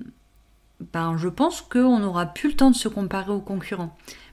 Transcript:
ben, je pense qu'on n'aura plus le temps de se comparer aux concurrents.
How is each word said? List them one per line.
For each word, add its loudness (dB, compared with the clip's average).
ben, -2
je -2
pense -2
qu'on 2
n'aura -2
plus -4
le -2
temps 8
de 4
se -6
comparer -4
aux -2
concurrents. -8